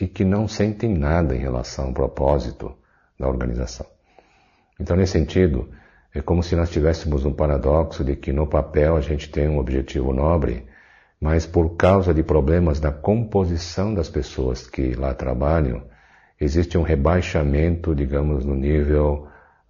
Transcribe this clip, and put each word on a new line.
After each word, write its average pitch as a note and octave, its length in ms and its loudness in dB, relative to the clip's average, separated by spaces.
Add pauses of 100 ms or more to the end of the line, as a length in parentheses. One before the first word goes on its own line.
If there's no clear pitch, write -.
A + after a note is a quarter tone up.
e F#2+ 60 0
que - 180 -2
não G2+ 220 2
sentem G#2+ 460 -2
nada D2+ 420 2
em A#1+ 40 -2
relação B1+ 480 -4
ao C2 60 -6
propósito C2+ 840 -2 (440)
da C2 80 -4
organização. B1 580 -4 (920)
Então, - 180 0
nesse F#2 160 2
sentido, D#2+ 560 2 (440)
é D2 80 -4
como F2 220 0
se F2 120 -2
nós E2+ 140 2
tivéssemos D2 560 0
um D2 80 0
paradoxo D2 720 0
de C#2 120 -2
que, - 160 -6
no D2 160 0
papel, D2+ 480 2
a D#2 60 2
gente D2 280 -4
tem D2 200 0
um D2+ 100 0
objetivo C2 540 -2
nobre, C2+ 520 0 (540)
mas D#2 260 0
por E2 300 0
causa F2+ 380 4
de D#2 80 4
problemas D#2 580 2
da D2+ 120 0
composição G2 1000 -2
das E2 160 -2
pessoas C2 580 -4
que B1+ 260 -2
lá C2 200 -4
trabalham, C2 720 0 (560)
existe E2 380 0
um E2+ 60 4
rebaixamento, D#2+ 1120 2
digamos, C#2+ 500 0
no C#2 100 -2
nível, D2 720 2 (420)